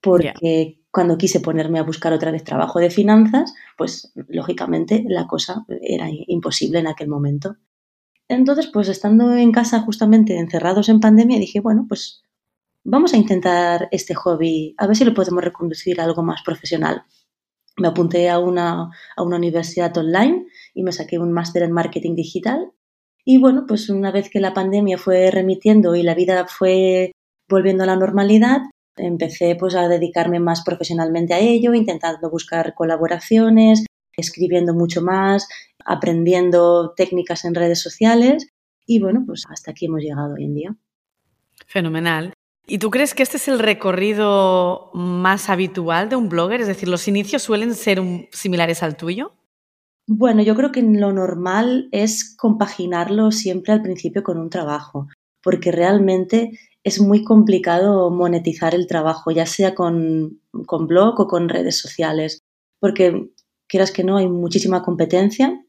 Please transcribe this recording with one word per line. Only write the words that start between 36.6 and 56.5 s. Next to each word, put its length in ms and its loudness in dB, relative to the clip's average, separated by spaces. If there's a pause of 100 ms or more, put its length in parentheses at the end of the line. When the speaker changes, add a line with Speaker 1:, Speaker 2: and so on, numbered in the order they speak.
Speaker 1:
técnicas 500 -4
en 100 -4
redes 260 0
sociales 640 2 (380)
y, 140 2
bueno, 260 0
pues, 240 -12
hasta 220 -16
aquí 140 -10
hemos 160 -4
llegado 320 -6
hoy 120 -10
en 80 -6
día. 220 -8 (880)
Speaker 2:
Fenomenal. 680 -4 (340)
¿Y 100 -6
tú 140 -2
crees 240 0
que 80 0
este 140 -2
es 100 -6
el 120 0
recorrido 1300 0
más 560 -2
habitual 600 -2
de 60 -2
un 140 -2
blogger? 320 -2
Es 60 -4
decir, 220 -6
¿los 180 -4
inicios 340 -2
suelen 320 -2
ser 260 -2
un, 320 -6
similares 520 -2
al 140 -6
tuyo? 360 -8 (760)
Speaker 1:
Bueno, 360 2
yo 120 4
creo 160 0
que 100 -2
lo 320 2
normal 760 -2
es 440 -4
compaginarlo 960 -2
siempre 420 -4
al 80 2
principio 420 -6
con 140 -4
un 120 -8
trabajo, 580 -8 (340)
porque 300 0
realmente 880 2 (240)